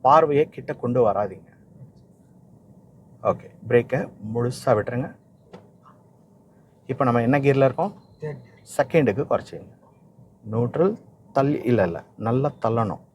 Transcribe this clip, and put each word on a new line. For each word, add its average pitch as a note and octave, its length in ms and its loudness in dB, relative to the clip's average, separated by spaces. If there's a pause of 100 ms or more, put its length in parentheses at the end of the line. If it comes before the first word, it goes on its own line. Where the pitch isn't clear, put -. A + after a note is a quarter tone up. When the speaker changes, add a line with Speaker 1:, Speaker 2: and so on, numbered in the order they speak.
Speaker 1:
பார்வையை D3 480 4
கிட்ட - 260 -12
கொண்டு A#2+ 360 0
வராதீங்க. G2 460 -6 (1700)
ஓகே, - 280 -4 (180)
பிரேக்கை A#2+ 420 0 (240)
முழுசா A#2+ 320 -4
விட்டுருங்க. A#2+ 500 -2 (1700)
இப்போ C3+ 180 -2
நம்ம A#2+ 180 4
என்ன B2+ 160 2
கியர்ல C#3 260 4
இருக்கோம்? D#3 300 0 (260)
Speaker 2:
தேர்ட் D3 200 -10
கியர். - 240 -20 (120)
Speaker 1:
செகண்டுக்கு C#3 540 2
குறைச்சிங்க. - 460 -6 (760)
நியூட்ரல் C3 480 0 (340)
தள்ளி, C#3+ 300 0
இல்ல, A#2 200 2
இல்ல, E2+ 220 -4 (120)
நல்லா B2+ 340 -2 (100)
தள்ளணும். A2 400 -2 (140)